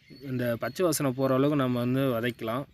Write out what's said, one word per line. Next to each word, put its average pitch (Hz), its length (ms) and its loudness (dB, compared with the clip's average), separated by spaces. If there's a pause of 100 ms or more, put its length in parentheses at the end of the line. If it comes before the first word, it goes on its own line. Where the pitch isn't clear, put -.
(260)
இந்த 127 180 -4 (140)
பச்சை 123 260 -4
வாசனை 151 280 2
போகிற 131 240 2
அளவுக்கு 143 240 4
நம்ம 123 200 2
வந்து 127 300 2
வதக்கலாம். 117 540 -2 (100)